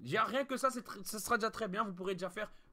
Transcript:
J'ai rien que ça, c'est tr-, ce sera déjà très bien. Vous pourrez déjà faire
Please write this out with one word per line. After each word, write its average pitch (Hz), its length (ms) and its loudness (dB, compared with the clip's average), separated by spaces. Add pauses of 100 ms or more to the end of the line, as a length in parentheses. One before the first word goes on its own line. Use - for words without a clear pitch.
J'ai 127 180 0
rien 226 280 2
que 262 100 -2
ça, 262 140 4
c'est 247 120 -6
tr-, 202 220 -8
ce 214 140 -4
sera 233 180 2
déjà 220 140 4
très 220 180 -2
bien. 208 160 2
Vous 202 80 -2
pourrez 185 220 -2
déjà 180 160 -2
faire 214 200 -4 (220)